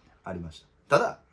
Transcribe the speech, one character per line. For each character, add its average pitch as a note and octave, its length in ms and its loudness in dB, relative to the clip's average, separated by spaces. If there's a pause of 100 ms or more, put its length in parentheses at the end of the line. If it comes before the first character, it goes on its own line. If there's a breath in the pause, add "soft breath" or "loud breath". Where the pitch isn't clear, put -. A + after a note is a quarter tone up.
み - 60 -20
た - 60 -20
い - 100 -20
な。 F#2 60 -8
あ - 20 -6
り F2 80 -8
ま E2 100 -10
し - 140 -20 (240)
た。 C#3+ 80 8
た G#3 40 4
だ、 - 180 -2 (140 soft breath)